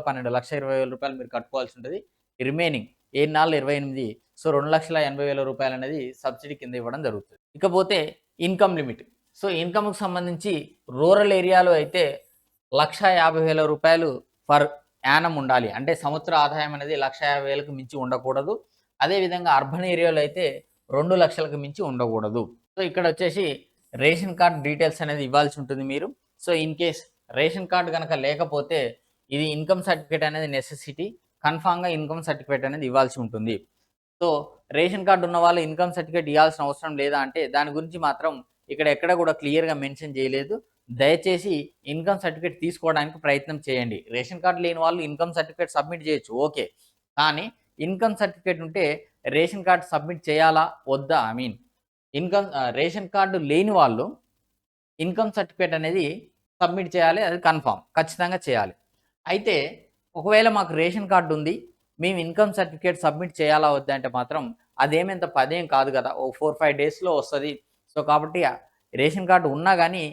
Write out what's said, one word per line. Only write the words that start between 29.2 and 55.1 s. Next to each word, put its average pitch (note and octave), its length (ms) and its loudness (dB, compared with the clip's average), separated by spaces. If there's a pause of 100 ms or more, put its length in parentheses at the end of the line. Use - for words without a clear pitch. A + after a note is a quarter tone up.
ఇది C#3+ 140 -2 (120)
ఇన్కమ్ F3 320 -2
సర్టిఫికేట్ D#3 420 -2
అనేది D#3 260 -4
నెసెసిటీ, D3 500 -8 (380)
కన్ఫామ్‌గా E3+ 520 0
ఇన్కమ్ D#3 320 -6
సర్టిఫికేట్ C#3 400 -2
అనేది C#3+ 220 -4
ఇవ్వాల్సి C3 340 2
ఉంటుంది. A2 320 -4 (640)
So F3 80 2 (500)
రేషన్ F#3 300 0
కార్డు F3+ 200 4
ఉన్న F3 180 0
వాళ్ళు F3 220 4
ఇన్కమ్ F3 280 -2
సర్టిఫికేట్ E3 380 -4
ఇవ్వాల్సిన D#3 340 4
అవసరం D3+ 340 -6
లేదా C#3+ 240 0
అంటే D#3 160 -4 (140)
దాని D3 220 0
గురించి E3 280 -8
మాత్రం D3 260 -2 (400)
ఇక్కడ D3+ 220 -2
ఎక్కడ E3+ 180 0 (100)
కూడా D#3+ 180 2
క్లియర్గా D#3 340 0 (100)
మెన్షన్ C#3 340 -10
చేయలేదు. C3+ 380 -2 (440)
దయచేసి F3 540 2 (380)
ఇన్కమ్ F3 300 -2
సర్టిఫికేట్ E3 400 -6
తీసుకోవడానికి D#3+ 600 -2
ప్రయత్నం C#3+ 420 0
చేయండి. A#2+ 320 -2 (160)
రేషన్ B2+ 300 -6
కార్డు F3 200 2
లేని E3 200 -2
వాళ్ళు E3+ 240 2
ఇన్కమ్ E3 280 -4
సర్టిఫికేట్ D#3+ 400 -4
సబ్మిట్ D#3 300 -4
చేయొచ్చు, D3 260 -2 (120)
ఓకే, D3 200 -4 (520)
కానీ D3+ 280 0 (400)
ఇన్కమ్ G3+ 360 0
సర్టిఫికేట్ F3+ 440 -2
ఉంటే D#3+ 200 -2 (500)
రేషన్ F3 320 0
కార్డు F3 260 4
సబ్మిట్ D#3 360 -4
చేయాలా D#3+ 360 4 (280)
వద్దా, C#3 260 0 (100)
I A2+ 100 -4
mean B2 140 -6 (640)
ఇన్కమ్, F#3 340 0 (100)
ఆ, C3 40 -2 (160)
రేషన్ F3 360 -2
కార్డు F#3+ 240 2 (120)
లేని G3 280 4
వాళ్ళు B2+ 260 4 (1000)
ఇన్కమ్ G3+ 340 0